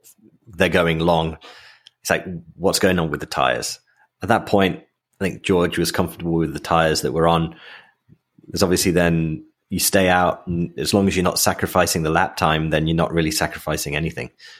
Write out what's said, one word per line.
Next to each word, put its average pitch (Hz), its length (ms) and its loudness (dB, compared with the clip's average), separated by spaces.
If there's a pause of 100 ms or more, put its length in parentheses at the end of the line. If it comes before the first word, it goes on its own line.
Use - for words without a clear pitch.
(480)
they're 92 200 0
going 82 300 2
long. 82 400 2 (600)
It's - 100 -4
like, 78 140 0 (320)
what's 90 220 0
going 92 200 2
on 80 120 -2
with 71 100 -6
the - 60 -12
tires? 62 520 -2 (440)
At 92 80 -8
that 113 160 2
point, 95 340 2 (400)
I 98 40 -4
think 87 180 -4
George 87 360 0
was 82 140 0
comfortable 85 400 -4
with 82 200 0
the 76 60 -8
tires 80 440 2
that 69 100 -2
were 82 160 2
on. 82 280 0 (920)
There's 98 140 -2
obviously 90 300 2
then 82 520 0 (280)
you 92 60 -2
stay 95 320 2
out, 90 360 2
and 85 320 -4
as - 140 -4
long 101 160 4
as 90 80 0
you're 92 80 0
not 87 140 0
sacrificing 87 640 0
the 78 80 0
lap 82 260 0
time, 80 320 0
then 78 180 0
you're 82 80 0
not 82 160 0
really 80 200 0
sacrificing 76 680 -4
anything. 80 340 -6 (300)